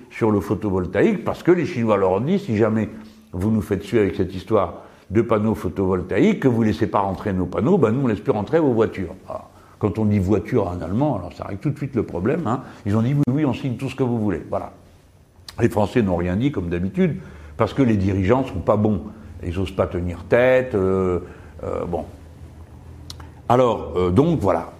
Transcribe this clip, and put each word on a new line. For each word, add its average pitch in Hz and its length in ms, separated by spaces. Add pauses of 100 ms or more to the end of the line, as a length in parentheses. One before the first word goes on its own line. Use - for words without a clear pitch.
(120)
sur 110 200
le 101 80
photovoltaïque, 98 840
parce - 180
que 165 80
les 175 140
Chinois 110 320
leur 95 140
ont 98 100
dit, 180 180
si 123 160
jamais 110 320 (460)
vous 95 180
nous 110 100
faites 95 220
suer 117 160
avec 95 160
cette 92 180
histoire 92 500 (260)
de 104 120
panneaux 110 340
photovoltaïques, 98 840
que 139 80
vous 113 160
laissez 107 240
pas 107 120
rentrer 98 340
nos 90 140
panneaux, 107 300
ben 113 140
nous, 135 120
on 127 40
laisse 104 140
plus 135 100
rentrer 107 280
vos 147 120
voitures. 98 440 (100)
Voilà. - 200 (340)
Quand 104 180
on 110 80
dit 104 140
voiture 98 500
à 87 40
un 90 80
Allemand, 113 360
alors 87 160
ça - 120
règle 95 140
tout 147 120
de - 60
suite 135 180
le 104 80
problème, 120 420
hein. 123 160 (240)
Ils 101 100
ont 110 60
dit, 123 120
oui, 143 160
oui, 147 160
on 123 80
signe 123 220
tout 127 140
ce - 60
que 139 80
vous 120 160
voulez. 101 300
Voilà. 98 220 (880)
Les 113 100
Français 107 320
n'ont 95 140
rien 90 200
dit, 131 160
comme 87 180
d'habitude, 95 480 (400)
parce 110 160
que 135 80
les 113 160
dirigeants 98 480
sont 95 140
pas 104 180
bons. 107 240 (440)
Ils 87 120
osent 95 180
pas 95 120
tenir 87 400
tête, 127 480
euh, 95 440 (440)
euh, 85 220
bon. 82 180 (1400)
Alors, 117 480
euh, 90 160
donc 147 280
voilà, 87 400